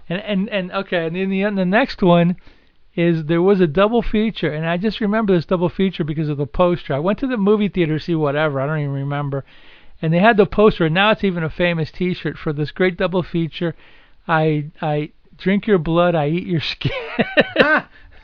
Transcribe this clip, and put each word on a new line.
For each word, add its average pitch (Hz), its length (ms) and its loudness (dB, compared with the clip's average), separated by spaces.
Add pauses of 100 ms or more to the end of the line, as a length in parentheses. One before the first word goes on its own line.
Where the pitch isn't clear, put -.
And, 180 120 -4
and, 208 280 -2
and, 185 220 -6 (120)
okay, 175 240 -4
and 165 80 -6
then 190 160 -2
the, 190 100 0 (140)
the 190 100 0
next 214 380 0
one 175 320 4 (600)
is 170 300 0
there 170 160 0
was 190 180 4
a 185 60 6
double 196 380 2
feature, 214 500 -2
and 160 140 -4
I 175 100 -2
just 208 240 -4
remember 208 320 2
this 175 140 2
double 175 220 0
feature 190 340 -2
because 156 260 -2
of 147 80 -2
the 143 80 -2
poster. 175 480 0
I 135 60 0
went 190 200 0
to 277 80 -4
the 254 100 -2
movie 208 300 2
theater 160 300 0
to 143 60 -6
see 175 100 -4
whatever. 151 480 0
I 135 60 -2
don't 156 100 -4
even 143 140 -4
remember. 139 520 -4 (580)
And 160 120 0
they 170 60 4
had 220 180 6
the 202 80 6
poster, 208 400 2
and 156 80 0
now 202 180 4
it's 214 120 0
even 175 200 -2
a 156 60 -2
famous 170 400 -2
T-shirt 180 480 -4
for - 140 -6
this 147 200 -4
great 180 260 0
double 185 260 0
feature. 165 500 -4 (540)
I, 156 380 2 (160)
I 151 300 -4 (260)
drink 196 280 0
your 208 120 4
blood, 170 360 2
I 151 140 2
eat 175 180 -2
your 180 140 0
skin. - 320 -4 (640)
<laughs> 294 260 2 (400)